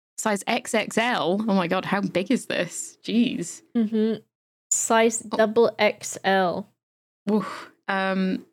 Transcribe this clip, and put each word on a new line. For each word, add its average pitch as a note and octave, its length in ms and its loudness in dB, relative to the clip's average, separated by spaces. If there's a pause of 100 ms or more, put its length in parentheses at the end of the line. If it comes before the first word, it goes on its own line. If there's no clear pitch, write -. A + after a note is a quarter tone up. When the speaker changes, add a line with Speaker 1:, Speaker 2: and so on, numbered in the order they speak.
(180)
Speaker 1:
Size G#3 300 -2
X A#3+ 260 -2
X G#3 240 -2
L. G#3 500 0
Oh G3 80 2
my F3 120 2
God, F3+ 180 0
how G3+ 160 -2
big G3 300 -2
is - 140 0
this? - 580 -6
Jeez. F#3+ 580 -2 (140)
Speaker 2:
Mm-hmm. A3 440 0 (500)
Size A3+ 600 2
Speaker 1:
Oh. G#3+ 60 -4
Speaker 2:
double A3 420 4
X - 440 0
L. F#3+ 460 2 (640)
Speaker 1:
Oof. - 400 -2 (160)
Um, F#3+ 640 -2